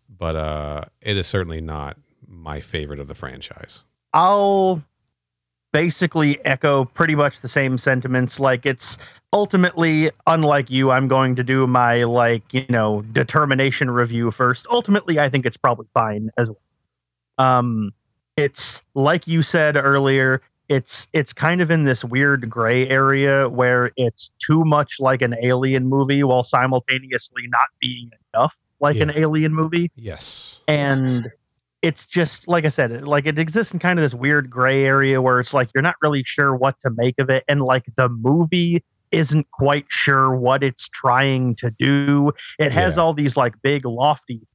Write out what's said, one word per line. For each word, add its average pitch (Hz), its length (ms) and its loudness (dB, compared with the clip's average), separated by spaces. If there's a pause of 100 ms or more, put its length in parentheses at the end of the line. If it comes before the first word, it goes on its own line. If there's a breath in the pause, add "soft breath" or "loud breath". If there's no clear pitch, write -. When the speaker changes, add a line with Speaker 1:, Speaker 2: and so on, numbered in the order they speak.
Speaker 1:
but, 85 260 -6
uh, 76 480 -8 (180)
it 104 140 -4
is 92 100 -4
certainly 82 360 -6
not 76 360 -10 (300)
my 80 320 -14
favorite 73 400 -10
of 69 80 -14
the - 80 -16
franchise. - 680 -18 (300)
Speaker 2:
I'll 190 680 2 (920)
basically 156 720 0
echo 139 400 0
pretty 156 300 -2
much 143 260 0
the 131 80 -10
same 131 280 0
sentiments. 127 640 -2
Like, 131 260 2
it's - 320 -4 (360 loud breath)
ultimately, 175 760 2 (180)
unlike 147 420 2
you, 131 220 2
I'm 131 160 2
going 131 280 2
to 127 80 -2
do 131 240 2
my, 120 360 2
like, 117 400 0 (100)
you 131 160 -4
know, 107 320 0 (100)
determination 135 800 0
review 117 400 0
first. 123 380 -2
Ultimately, 208 500 0
I 143 100 4
think 131 160 0
it's 120 120 -4
probably 120 360 -2
fine 110 440 -2
as 113 120 0
well. 107 100 -14 (800)
Um, 123 560 0 (440)
it's, - 440 -4 (120)
like 147 340 0
you 165 140 2
said 151 340 2
earlier, 135 640 2 (280 soft breath)
it's, - 420 -4
it's 151 220 -2
kind 170 260 0
of 165 100 0
in 160 140 2
this 131 220 0
weird 127 440 0
gray 120 380 0
area 135 600 2
where 123 480 0
it's 123 420 -4
too 156 240 2
much 147 380 0
like 131 200 0
an 120 220 0
Alien 127 440 0
movie 139 360 0
while 127 200 2
simultaneously 131 1040 -4
not 120 180 2 (140)
being 123 280 -8 (240)
enough 123 240 0 (220)
like 143 160 0
an 151 140 0
Speaker 1:
Yeah. 147 100 -4
Speaker 2:
Alien 156 340 0
movie. 160 420 -2
Speaker 1:
Yes. - 720 -12
Speaker 2:
And 135 640 0 (560)
it's 160 200 -4
just, - 420 -4
like 170 180 2
I 151 40 0
said, 127 220 0
it, 123 160 -10
like, 147 180 0
it 151 140 -2
exists 165 340 -2
in 175 60 -4
kind 175 200 0
of 160 40 2
this 135 100 0
weird 135 360 0
gray 131 360 0
area 135 360 2
where 127 180 2
it's 120 140 -4
like, 127 200 0
you're 135 100 0
not 170 180 0
really 147 220 0
sure 139 320 0
what 131 260 0
to 135 80 -2
make 120 300 -2
of 131 100 0
it. 131 180 0
And, 143 140 2
like, 127 240 0 (100)
the 127 140 2
movie 165 720 0 (280)
isn't 151 400 0
quite 143 360 0
sure 135 480 2
what 127 280 0
it's - 260 -4
trying 127 640 0
to 120 160 -6
do. 143 600 2 (280 loud breath)
It 147 120 0
has 170 240 0
Speaker 1:
Yeah. 170 80 2
Speaker 2:
all 165 100 2
these, 147 240 -2
like, 123 240 2
big 135 240 -2
lofty 123 560 -2 (140)